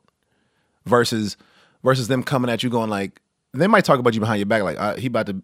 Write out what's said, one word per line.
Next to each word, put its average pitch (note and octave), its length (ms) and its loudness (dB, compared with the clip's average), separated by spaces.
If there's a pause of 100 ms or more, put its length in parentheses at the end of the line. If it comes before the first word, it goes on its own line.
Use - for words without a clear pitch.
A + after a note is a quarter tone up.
(880)
versus, A2+ 500 2 (480)
versus B2+ 240 2
them B2+ 140 0
coming B2 280 -2
at A2+ 120 -2
you B2+ 80 -4
going A2+ 200 -2
like, G2 300 -6 (320)
they D3+ 140 0
might G#3 180 2
talk C#3+ 140 4
about A#2+ 160 2
you A2 60 -2
behind G#2+ 180 0
your G2+ 80 -2
back, A2 160 0
like, E2+ 160 -4
uh, G#2 160 -2
"He B2 140 -6
about A2+ 180 -2
to F#2+ 180 -8